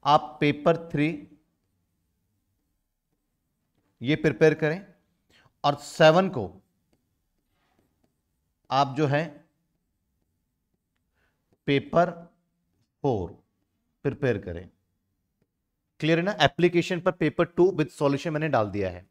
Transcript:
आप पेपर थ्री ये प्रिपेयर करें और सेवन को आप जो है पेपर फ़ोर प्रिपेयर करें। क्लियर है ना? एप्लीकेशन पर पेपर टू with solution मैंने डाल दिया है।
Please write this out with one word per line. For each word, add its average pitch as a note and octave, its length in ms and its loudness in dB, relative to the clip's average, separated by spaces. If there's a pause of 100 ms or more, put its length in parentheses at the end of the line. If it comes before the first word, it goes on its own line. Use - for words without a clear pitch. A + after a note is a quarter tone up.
आप - 360 2
पेपर D3 360 2 (120)
थ्री D3 180 -2 (3000)
ये C3 140 -2
प्रिपेयर D#3 380 2
करें D#3 280 -4 (800)
और C#3+ 140 2
सेवन E3+ 520 4
को A#2 160 -6 (2250)
आप C3+ 280 0
जो D3+ 100 0
है C#3+ 160 0 (2500)
पेपर E3 440 0 (920)
फ़ोर G#2+ 260 -2 (760)
प्रिपेयर B2 320 -2
करें। F2+ 320 -12 (1300)
क्लियर D#3+ 200 0
है E3+ 60 -4
ना? G#3 160 -4
एप्लीकेशन E3+ 580 2
पर F3+ 140 0
पेपर E3 340 0
टू F3 240 2
with D#3 220 -2
solution C#3 340 -2
मैंने D#3 220 -4
डाल A2+ 200 0
दिया F#2+ 200 -4
है। F2+ 220 -16